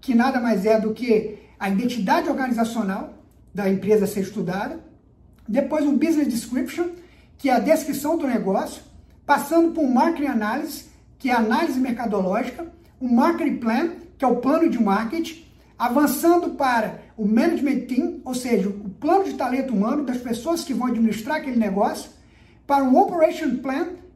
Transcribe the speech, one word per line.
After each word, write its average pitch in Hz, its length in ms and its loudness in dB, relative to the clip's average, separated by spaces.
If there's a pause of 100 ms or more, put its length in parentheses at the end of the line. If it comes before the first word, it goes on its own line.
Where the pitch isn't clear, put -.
que 254 140 -4
nada 247 260 4
mais 214 240 0
é 220 160 4
do 220 140 -2
que 226 420 0 (240)
a 202 80 -4
identidade 247 640 0
organizacional 226 800 -2 (420)
da 196 140 -2
empresa 196 380 2
a - 20 -2
ser 196 120 -4
estudada. 202 680 -6 (640)
Depois 285 360 0
um 285 100 2
business 302 320 2
description, 269 600 -4 (500)
que - 100 0
é 370 60 4
a 349 40 4
descrição 311 600 0
do 311 80 -4
negócio, 214 560 -2 (420)
passando 330 480 2
por 320 100 -2
um 254 80 2
marketing 285 360 2
analysis, 240 640 -4 (280)
que 254 120 -2
é - 20 2
a 240 60 2
análise 254 420 0
mercadológica, 226 920 -2 (300)
um 254 80 -6
marketing 294 480 2
plan, 247 360 -2 (260)
que 269 80 0
é - 20 4
o 247 80 2
plano 311 320 2
de - 100 -2
marketing, 226 680 -2 (320)
avançando 302 720 2
para 233 500 -2 (160)
o 214 100 -4
management 262 600 2
team, - 400 -2
ou 254 80 -6
seja, 202 340 0
o 196 220 -8
plano 359 340 2
de 277 140 -6
talento 262 340 -2
humano 247 320 0
das 247 140 -6
pessoas 285 460 -4
que 262 100 -6
vão 247 140 -2
administrar 226 500 0
aquele 254 180 -4
negócio, 208 540 0 (560)
para 277 180 2
um 254 140 4
operation 330 580 2
plan 294 360 -4 (240)